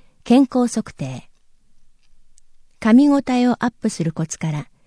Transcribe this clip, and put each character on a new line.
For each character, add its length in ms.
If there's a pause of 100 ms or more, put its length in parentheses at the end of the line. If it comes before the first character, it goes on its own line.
(240)
健 260
康 240
測 220
定。 320 (1500)
噛 140
み 160
応 180
え 200
を 140
ア 40
ッ 60
プ 180
す 120
る 100
コ 120
ツ 140
か 140
ら、 180 (160)